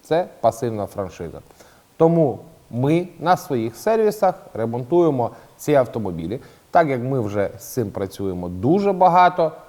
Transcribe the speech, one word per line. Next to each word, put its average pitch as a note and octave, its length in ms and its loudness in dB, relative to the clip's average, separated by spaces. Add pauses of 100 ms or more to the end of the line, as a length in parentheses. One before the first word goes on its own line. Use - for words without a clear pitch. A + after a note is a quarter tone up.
це E3 260 -2 (140)
пасивна A2 440 -2
франшиза. F2 540 -10 (580)
Тому D#3+ 420 2 (320)
ми D#3 360 0 (120)
на E3+ 180 2
своїх A#2 380 -4
сервісах G#3 600 0 (180)
ремонтуємо B2 800 0 (260)
ці - 180 -2
автомобілі. G2+ 640 -2 (320)
Так E3+ 160 4
як C3 140 -2
ми C3 180 -2
вже G2+ 300 -2 (100)
з - 40 -20
цим G#2+ 280 -6
працюємо F#2+ 580 -6
дуже D#3+ 440 0
багато F3 580 4 (180)